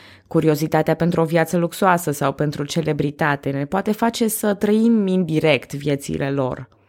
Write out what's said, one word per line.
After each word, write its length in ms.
Curiozitatea 640
pentru 280
o 40
viață 320
luxoasă 540
sau 220
pentru 300
celebritate 840
ne 160
poate 260
face 360
să 260
trăim 540
indirect 680
viețile 580
lor. 380